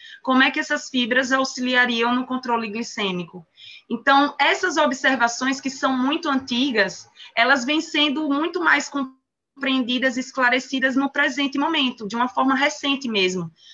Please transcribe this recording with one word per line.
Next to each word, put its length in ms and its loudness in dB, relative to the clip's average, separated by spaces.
como 160 4
é 80 6
que 100 -4
essas 300 -4
fibras 420 0
auxiliariam 840 0
no 100 0
controle 420 -2
glicêmico? 760 -6
Então, 520 2
essas 360 2
observações 840 0
que 80 -4
são 260 -2
muito 320 0
antigas, 800 0
elas 280 4
vêm 160 0
sendo 480 0
muito 320 0
mais 300 2
compreendidas 1300 -2
e 40 -2
esclarecidas 720 0
no 160 0
presente 480 -2
momento, 480 -2
de 80 -6
uma 120 0
forma 280 2
recente 520 -2
mesmo, 440 0